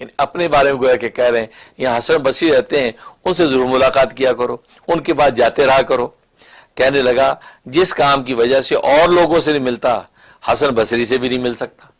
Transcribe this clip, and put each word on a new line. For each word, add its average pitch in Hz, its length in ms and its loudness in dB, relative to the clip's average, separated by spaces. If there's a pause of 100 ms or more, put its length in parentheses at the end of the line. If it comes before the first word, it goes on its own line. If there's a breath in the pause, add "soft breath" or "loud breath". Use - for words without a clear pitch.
यानी 123 180 -18
अपने 170 280 -4
बारे 139 240 2
में 135 100 -4
गोया 127 140 4
के 117 140 -6
कह 123 200 0
रहे 117 120 0
हैं, 110 80 -8 (300 loud breath)
"यहाँ 127 180 -2
हसन 160 200 0
बसरी 143 340 0
रहते 139 300 0
हैं, 117 140 -4 (300 loud breath)
उनसे 180 220 0
ज़रूर 131 180 0
मुलाकात 131 480 0
किया 127 200 0
करो, 120 300 -6 (260 soft breath)
उनके 165 240 -2
पास 143 180 2
जाते 120 340 2
रहा 135 160 4
करो।" 123 260 -2 (680 soft breath)
कहने 135 240 2
लगा, 131 380 0 (280 loud breath)
"जिस 160 260 0
काम 139 300 0
की 127 100 -6
वजह 123 280 2
से 139 140 -2
और 151 360 2
लोगों 170 280 2
से 151 120 -2
नहीं 147 100 -2
मिलता, 120 460 -2 (400 soft breath)
हसन 123 220 0
बसरी 117 360 0
से 120 120 0
भी 123 120 -4
नहीं 127 100 -2
मिल 123 160 -4
सकता। - 440 -12